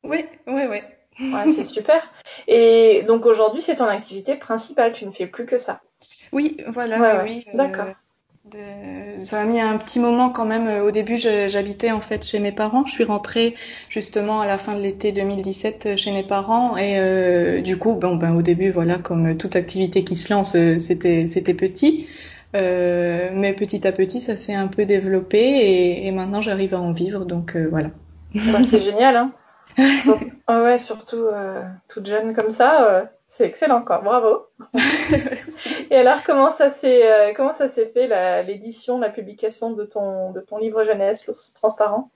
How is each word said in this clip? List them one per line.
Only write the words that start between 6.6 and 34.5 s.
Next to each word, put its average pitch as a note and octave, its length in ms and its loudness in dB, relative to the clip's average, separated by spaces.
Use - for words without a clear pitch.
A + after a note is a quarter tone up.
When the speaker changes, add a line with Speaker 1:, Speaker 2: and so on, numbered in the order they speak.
Speaker 1:
voilà, A#3 300 -4
Speaker 2:
Ouais, A3+ 140 4
Speaker 1:
oui, G3+ 60 2
Speaker 2:
ouais. A3+ 280 -6
Speaker 1:
oui, G3+ 80 -16
euh, A3+ 40 -2
Speaker 2:
D'accord. G3+ 300 -2
Speaker 1:
de-, G3+ 720 -16
ça G#3 240 -6
a - 20 -2
mis A#3 160 0
un G#3+ 180 0
petit A3 220 -4
moment A#3+ 300 2
quand A#3+ 160 -4
même. A3 360 -2
Au G#3 100 2
début, A3 260 -2
je, G#3 320 0
j'habitais G3+ 420 -4
en A3 80 -4
fait G#3 260 -8
chez G#3+ 140 -4
mes G3+ 140 -4
parents. A3 320 0
Je C4 80 -12
suis A#3 100 -2
rentrée A3+ 520 -2
justement G#3+ 500 -4
à G#3 80 -2
la G3 100 -2
fin G3+ 200 -8
de G3+ 40 -6
l'été G3 300 -4
deux G3 120 -4
mille G3 180 -4
dix-sept G3+ 560 -6
chez G3+ 140 -4
mes G3 120 -4
parents. G#3 540 0
Et, G3 220 -2
euh, F3+ 600 2
du F#3 180 -2
coup, A3 180 0
bon, F3+ 200 0
ben, E3 180 2
au E3+ 80 4
début, F3 300 2
voilà, F3 260 0
comme E3 380 0
toute F3+ 220 -4
activité F#3 480 0
qui F#3 100 -4
se F#3 180 -4
lance, F#3+ 220 0
euh, E3+ 240 4
c'était, E3 480 0
c'était F3+ 260 0
petit. F#3+ 540 0
Euh, F3+ 800 0
mais G3 180 0
petit G3 340 -4
à F#3+ 60 4
petit, F#3+ 300 -2
ça A3 160 -6
s'est G#3 180 -8
un G3 120 -2
peu G3+ 180 -2
développé F#3+ 540 0
et, G3 680 4
et F#3+ 40 -4
maintenant, F#3+ 280 -4
j'arrive G3 360 -2
à F3+ 40 -2
en F3 140 -2
vivre. F#3 320 -4
Donc, E3+ 320 -6
euh, D#3+ 120 -2
voilà. D#3 200 -2
Speaker 2:
Bah, A3 280 2
c'est A3 180 4
génial, A3+ 360 4
hein. B3+ 160 0
Speaker 1:
<laughs> C4+ 280 4
Speaker 2:
Donc, G#3+ 220 2
ah A#3 160 2
ouais, B3 140 4
surtout, A3+ 500 -6
euh, G3 340 -6
toute G3 180 -14
jeune G#3+ 280 -2
comme A3 180 -2
ça, B3+ 380 4
euh, F#3+ 120 4
c'est - 160 0
excellent, C4 380 0
quoi. F3 200 -2
Bravo. A3+ 440 2